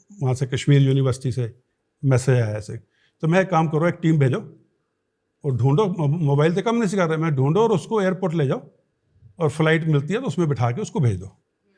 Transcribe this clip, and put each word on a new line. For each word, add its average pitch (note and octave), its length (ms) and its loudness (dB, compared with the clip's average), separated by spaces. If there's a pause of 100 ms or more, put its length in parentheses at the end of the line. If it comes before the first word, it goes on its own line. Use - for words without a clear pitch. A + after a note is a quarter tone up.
(240)
ਵਹਾਂ C3 100 0
ਸੇ B2+ 140 -4
ਕਸ਼ਮੀਰ C#3 340 2
ਯੂਨੀਵਰਸਿਟੀ C3+ 500 0
ਸੇ A#2+ 220 -6 (500)
ਮੈਸੇਜ B2+ 380 2
ਆਇਆ G#2+ 180 -4
ਸੀ।" A2 140 -12 (500)
"तो D#3+ 80 0
मैं F#3+ 120 4
एक F#3+ 60 -6
काम D#3+ 200 0
करो, D#3+ 180 0
एक E3+ 120 -4
टीम D#3+ 200 2
भेजो C#3 220 2 (1040)
और C3+ 100 -2
ढूंढो, C#3 300 2
मो-, E3 400 -2
मोबाइल D3 300 2
से G3 60 -2
काम A3+ 140 0
नहीं A#3 140 0
सिखा F3+ 160 -2
रहे, D#3+ 120 -2
मैं D#3 180 -2
ढूंढो D3 280 2
और A#3 80 2
उसको G#3 300 -2
एयरपोर्ट F#3 320 -2
ले D#3 140 0
जाओ G3+ 140 -4 (800)
और D#3 100 0
फ्लाइट D#3+ 380 0
मिलती D3 260 0
है A#3 80 -2
तो C4+ 60 -6
उसमें E3+ 220 -2
बिठा A#2+ 220 -2
के D3 100 -6
उसको - 180 -6
भेज A2 200 0
दो।" F#2 100 -16 (480)